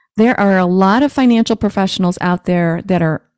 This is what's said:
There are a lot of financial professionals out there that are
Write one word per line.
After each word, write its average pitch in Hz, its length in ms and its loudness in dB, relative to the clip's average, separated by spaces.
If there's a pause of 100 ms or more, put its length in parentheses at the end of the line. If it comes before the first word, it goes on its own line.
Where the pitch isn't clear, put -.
(180)
There 233 220 2
are 196 200 2
a 180 60 2
lot 190 360 2
of 285 100 0
financial 233 440 0
professionals 190 640 -2
out 180 240 -2
there 170 400 -2
that 180 160 0
are 160 220 -2 (140)